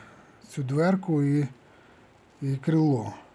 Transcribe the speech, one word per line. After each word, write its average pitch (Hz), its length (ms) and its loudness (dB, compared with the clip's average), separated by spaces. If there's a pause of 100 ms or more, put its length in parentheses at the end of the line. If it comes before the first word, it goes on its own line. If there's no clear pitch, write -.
(500)
цю 143 140 -6
дверку 160 600 0
і, 143 240 2 (920)
і 139 140 -2
крило. 139 580 0 (220)